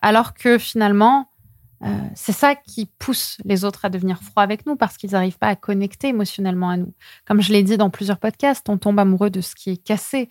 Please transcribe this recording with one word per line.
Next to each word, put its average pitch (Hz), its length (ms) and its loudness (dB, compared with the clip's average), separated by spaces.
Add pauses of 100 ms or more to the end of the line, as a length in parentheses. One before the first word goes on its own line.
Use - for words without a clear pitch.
alors 220 320 4
que 240 240 2
finalement, 220 720 2 (540)
euh, - 60 -6 (260)
c'est - 160 -6
ça 285 240 2
qui 226 320 -10 (100)
pousse - 480 -6
les 190 180 0
autres 202 220 -4
à 202 40 -2
devenir 185 340 -4
froids - 180 0
avec 202 240 -2
nous, 302 100 -4
parce 226 220 -2
qu'ils 196 140 -12
n'arrivent 185 260 -2
pas 214 120 0
à 202 60 0
connecter 202 520 -4
émotionnellement 190 640 -2
à 180 60 -2
nous. 180 180 -6 (300)
Comme 214 140 2
je 202 140 2
l'ai 208 80 6
dit 202 160 2
dans 196 140 2
plusieurs 202 260 -4
podcasts, 262 520 -2
on 202 100 -2
tombe 202 180 0
amoureux 196 320 4
de 190 120 -4
ce - 120 -10
qui - 160 -10
est 180 80 -4
cassé. 233 540 -4